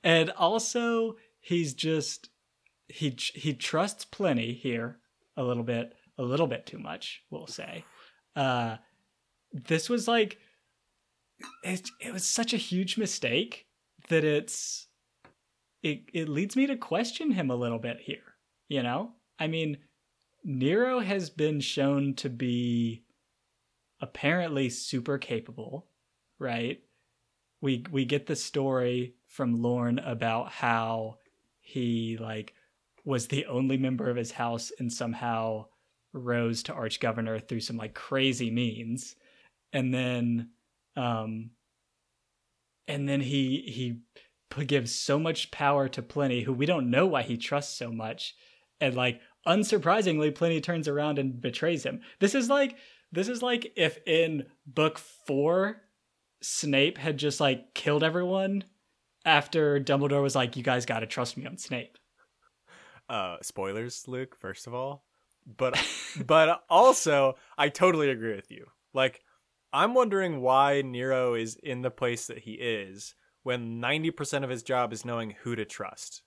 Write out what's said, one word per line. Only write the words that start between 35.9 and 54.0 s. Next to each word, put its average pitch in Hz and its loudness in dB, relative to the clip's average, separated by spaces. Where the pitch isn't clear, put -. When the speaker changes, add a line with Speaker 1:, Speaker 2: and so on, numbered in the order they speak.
Speaker 1:
rose 120 0
to - -8
archgovernor 113 -2
through 113 -6
some, 117 -6
like, 110 -8
crazy 127 0
means. 117 -4
And 131 0
then, 120 0
um, 113 -4
and 143 -4
then 139 0
he, 135 0
he 120 -6
p-, 143 -4
gives 127 0
so - 0
much 160 -2
power 143 2
to 131 -6
Pliny, 127 0
who 135 -2
we 131 2
don't 151 2
know 151 6
why 147 2
he 117 -2
trusts 143 -4
so 117 -6
much. 110 -8
And, 131 2
like, 123 0
unsurprisingly, 180 4
Pliny 165 2
turns 160 -2
around 147 0
and 131 -2
betrays 139 -2
him. 123 -4
This 202 4
is 247 2
like, 277 4
this 190 0
is 240 -4
like 240 0
if 170 2